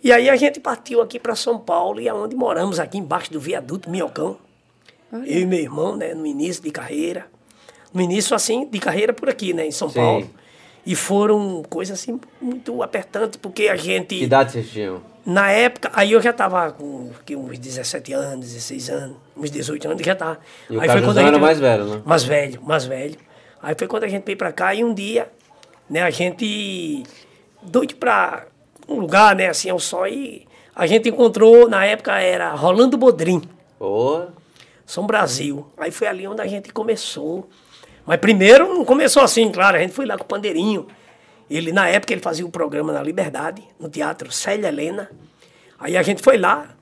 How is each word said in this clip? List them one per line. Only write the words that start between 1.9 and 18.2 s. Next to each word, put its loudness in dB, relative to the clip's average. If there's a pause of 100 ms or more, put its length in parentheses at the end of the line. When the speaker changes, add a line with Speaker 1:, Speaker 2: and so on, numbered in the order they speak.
Speaker 1:
e -2
aonde -6
moramos, -2
aqui -6
embaixo -6
do -8
viaduto -10
Minhocão. -6 (760)
Speaker 2:
Olha. -12
Speaker 1:
Eu -2
e 0
meu 0
irmão, -4
né, -8
no -8
início -6
de -8
carreira. -8 (680)
No -4
início, 0
assim, -2
de -8
carreira -2
por -4
aqui, -4
né, -4
em -6
São -6
Speaker 3:
Sim. -10
Speaker 1:
Paulo. 0 (540)
E -4
foram 0
coisas, -8
assim, -10 (200)
muito -8
apertantes, -6
porque -2
a 2
gente -4
Speaker 3:
Que -2
idade 4
vocês -8
tinham? -8 (220)
Speaker 1:
Na 2
época, 0
aí 2
eu 8
já 2
tava -2
com, -14 (140)
que, -10
uns -12
dezessete -10
anos, -6